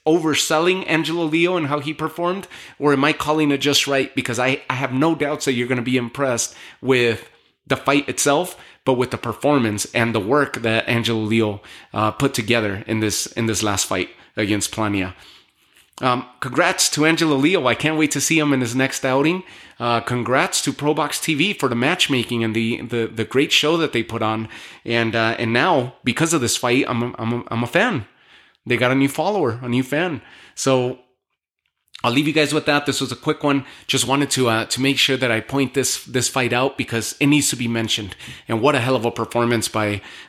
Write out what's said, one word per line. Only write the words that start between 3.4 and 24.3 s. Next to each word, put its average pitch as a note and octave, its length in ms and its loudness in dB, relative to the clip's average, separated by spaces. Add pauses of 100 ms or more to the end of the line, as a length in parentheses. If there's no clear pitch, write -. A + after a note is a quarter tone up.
it C#3 60 2
just C3+ 300 0
right? C3+ 280 0
Because B2 240 -4
I, C3 300 0
I C3 60 -4
have C3 180 -4
no D3+ 220 2
doubts D3 300 -4
that C#3 80 2
you're A#2+ 140 -2
gonna B2 140 -2
be B2+ 160 0
impressed A#2+ 580 -2 (240)
with A#2+ 500 2 (360)
the C3 100 -2
fight C#3 320 2
itself, C#3+ 480 0 (300)
but C3+ 80 4
with B2 180 0
the A#2 60 -2
performance A#2 760 0
and A#2 220 2
the A2 40 0
work C3 420 0
that A2+ 260 0
Angelo A2+ 340 0
Leo, G#2+ 400 0 (300)
uh, G#2+ 200 0
put C#3 240 -2
together G#2+ 500 0
in A2 140 -2
this, G#2+ 260 -2
in A2+ 220 -4
this G#2+ 160 -2
last G2+ 240 -2
fight F#2 220 -2 (280)
against G#2 340 0
Plania. G2+ 440 -2 (840)
Um, B2+ 280 0 (120)
congrats E3+ 520 0
to D3 140 2
Angelo D#3+ 300 4
Leo! D3 300 2
I A#2+ 80 4
can't D#3 240 -2
wait D#3 140 2
to C#3 100 -2
see D#3+ 160 2
him D3 160 4
in C3 80 2
his A#2 140 -2
next C3+ 280 0
outing. C#3+ 380 2 (380)
Uh, A#2+ 200 0
congrats B2 640 0
to C#3+ 100 -2
Pro D3 220 -2
Box D3 260 -2
T E3 140 -2
V F3+ 200 2
for - 140 0
the A#2+ 80 -2
matchmaking B2 680 0
and A2 120 -2
the, A2+ 260 -2
the, A2+ 260 -2
the A2+ 180 -6
great D3 260 0
show D#3+ 260 4
that D#3+ 160 0
they A#2 100 0
put A2+ 180 -8
on. A2 260 -2 (380)